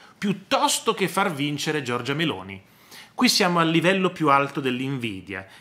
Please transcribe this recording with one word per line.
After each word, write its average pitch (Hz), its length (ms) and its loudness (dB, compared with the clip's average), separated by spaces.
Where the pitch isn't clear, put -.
piuttosto 226 800 0
che 190 140 0
far 196 240 0
vincere 147 500 -2
Giorgia 123 320 -2
Meloni. 98 480 -4
Qui 240 140 2
siamo 175 320 2
al 165 100 4
livello 180 400 2
più 160 200 0
alto 139 300 2
dell'invidia, 117 840 -6